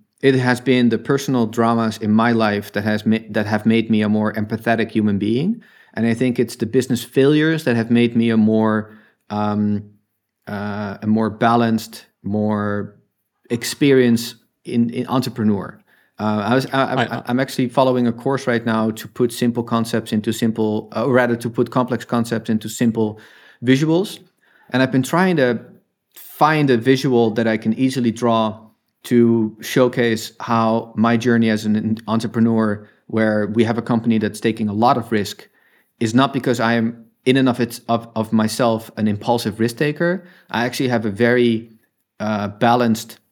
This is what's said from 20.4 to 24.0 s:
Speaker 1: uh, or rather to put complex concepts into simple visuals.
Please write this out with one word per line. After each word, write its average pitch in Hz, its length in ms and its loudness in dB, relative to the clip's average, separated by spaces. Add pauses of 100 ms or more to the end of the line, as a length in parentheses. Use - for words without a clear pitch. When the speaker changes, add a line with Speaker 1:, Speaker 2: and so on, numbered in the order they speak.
Speaker 1:
uh, 110 80 -2
or 135 80 0
rather 120 240 2
to 120 120 -8
put 117 220 -2
complex 120 340 -2
concepts 117 460 -4
into 110 180 -2
simple 110 520 -2 (440)
visuals. 156 540 2 (520)